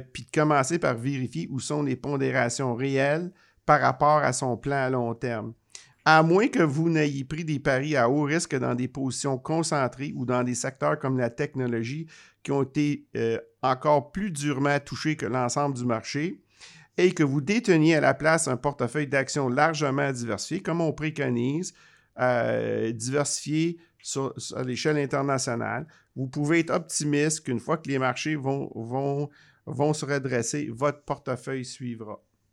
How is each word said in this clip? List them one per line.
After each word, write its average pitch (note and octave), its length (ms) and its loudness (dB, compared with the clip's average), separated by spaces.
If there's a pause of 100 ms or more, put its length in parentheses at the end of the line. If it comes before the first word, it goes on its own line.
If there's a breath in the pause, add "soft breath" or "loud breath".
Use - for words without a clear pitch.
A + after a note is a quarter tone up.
(120)
puis - 120 -14
de - 60 -20
commencer D3+ 480 2
par C3 180 0
vérifier C3+ 540 -4
où C#3 80 -6
sont D3 240 -4
les C3+ 140 -2
pondérations C3 800 -2
réelles C#3 580 0 (340 soft breath)
par D3 140 6
rapport C#3+ 380 4
à C#3 140 2
son B2+ 240 0
plan C#3 200 -4
à C3 140 0
long A#2+ 240 0
terme. A2+ 400 -6 (500 loud breath)
À D#3+ 180 8
moins F#3 260 6
que G#3+ 140 2
vous D#3+ 260 2
n'ayez D3 360 0
pris D3+ 200 -8
des D3+ 140 -2
paris C#3+ 380 0
à A#2+ 120 6
haut C#3+ 140 4
risque D3+ 340 0
dans B2 200 0
des B2+ 120 -2
positions C3+ 500 -4
concentrées D3+ 760 -2
ou C3+ 100 -4
dans B2 200 2
des B2 100 -2
secteurs D3 440 -2
comme C3 200 0
la A#2+ 120 0
technologie C3 760 -4 (360 loud breath)
qui C#3+ 100 -4
ont C#3 100 2
été, D3 540 -2
euh, A2+ 220 0 (220)
encore C#3 520 2
plus G3 180 -4
durement C#3+ 480 0
touchés C#3 380 -4
que - 100 -6
l'ensemble B2+ 500 0
du B2 80 -6
marché B2 560 -2 (560 loud breath)
et F3+ 160 6
que D#3+ 120 2
vous C#3 160 2
déteniez E3 560 6
à D3 40 4
la C3+ 140 4
place D#3+ 320 2
un B2+ 100 0
portefeuille C#3 520 -2
d'actions C3+ 400 0
largement C#3+ 640 2
diversifié, A#2+ 480 -4
comme E3 200 -2
on D#3+ 120 2
préconise, D3 800 -2 (480 soft breath)
euh, A#2 720 0
diversifié C#3+ 880 -2 (220 loud breath)
sur, - 360 -4
sur - 260 -8
l'échelle C3 360 -2
internationale, C3 880 -2 (260 soft breath)
vous C3 140 -6
pouvez D3 320 2
être E3 100 -4
optimiste D3+ 760 0
qu'une B2 120 -2
fois E3 200 -2
que E3 100 -10
les C#3 100 -2
marchés C3 380 -2
vont, C#3 400 -4
vont, C#3 520 -4 (380 soft breath)
vont D3 260 0
se D3+ 120 -4
redresser, C3+ 640 -2
votre C#3 320 -2
portefeuille C3 600 -6
suivra. A2+ 580 -12 (300)